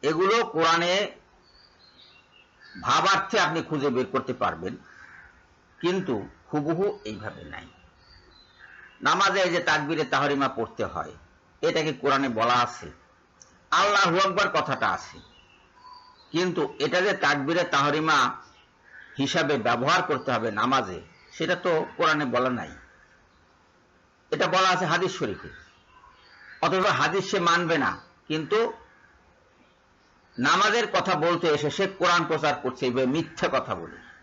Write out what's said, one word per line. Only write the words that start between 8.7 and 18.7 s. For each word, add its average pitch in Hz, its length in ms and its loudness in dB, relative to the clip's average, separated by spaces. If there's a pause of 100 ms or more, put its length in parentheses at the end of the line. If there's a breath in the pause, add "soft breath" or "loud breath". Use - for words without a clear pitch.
নামাজে 190 400 2
এই 180 80 2
যে 170 100 0
তাকবীরে 151 440 0
তাহরিমা 139 440 0
পড়তে 113 380 -4
হয়, 85 260 -8 (500)
এটা 165 200 0
কি 151 120 -2
কোরআনে 135 360 0
বলা 117 240 0
আছে? 120 380 -2 (800)
আল্লাহু 190 460 4
আকবার 196 320 2
কথাটা 139 400 0
আছে, 82 300 -8 (1120)
কিন্তু 165 480 0
এটা 170 220 0
যে 196 120 2
তাকবীরে 151 500 0
তাহরিমা 147 720 2 (840)